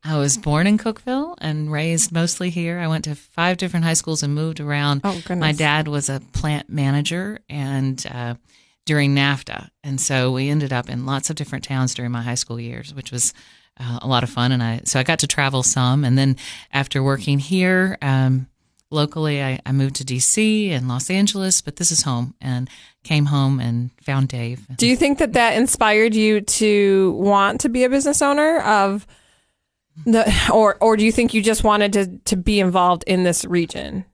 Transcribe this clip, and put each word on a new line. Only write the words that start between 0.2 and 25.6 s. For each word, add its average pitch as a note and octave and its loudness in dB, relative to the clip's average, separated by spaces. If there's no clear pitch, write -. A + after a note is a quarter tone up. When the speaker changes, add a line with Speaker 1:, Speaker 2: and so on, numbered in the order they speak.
Speaker 1:
born D#3+ 2
in G#3+ 4
Cookeville C4 -4
and D3+ -4
raised E3 -2
mostly E3+ -2
here. E3+ -6
I E3 -4
went D#3 -2
to D3+ -6
five F3 -2
different F3 -2
high E3 0
schools D#3+ -2
and C#3+ -2
moved D#3 -4
around. D3 -2
Speaker 2:
Oh, G3 -2
goodness. F3+ -6
Speaker 1:
My D#3 2
dad D3+ 0
was D3 -4
a C3+ -4
plant D3+ -2
manager D3 -2
and, C3+ -4
uh, A#2+ -8
during C#3+ 2
nafta. C#3 -2
And C3+ -4
so C3 0
we C3 -2
ended D3 0
up B2 -4
in B2+ -6
lots C3+ -4
of D#3 -6
different C#3 -10
towns C3 -2
during B2 -6
my A#2 -6
high A#2+ -6
school A#2 -6
years, A#2+ -12
which C3 -14
was, B2 -2
uh, A#2+ -6
a A2+ -6
lot B2+ 2
of B2+ -2
fun. B2+ 2
And B2 2
I, A#2 -2
so - 0
I B2+ 0
got D#3+ 0
to C#3+ 0
travel C3+ -2
some. C3 2
And B2+ 2
then C3+ 4
after C#3 -2
working C#3 0
here, F#3 0
um, C3 2
locally, D3 -2
I, C3+ -4
I - -2
moved C3+ 0
to C#3 -8
D C3 -4
C G#3+ 2
and B2+ -2
Los B2+ -4
Angeles, F#3+ 2
but - -12
this E3+ -2
is D#3 0
home, B2 -2
and B2+ -4
came D3 2
home C#3 2
and A#2+ -2
found C3+ 0
Dave. A#2+ -8
Speaker 2:
Do A#3+ 2
you B3+ 4
think C#4 2
that B3 0
that A#3 4
inspired A3 2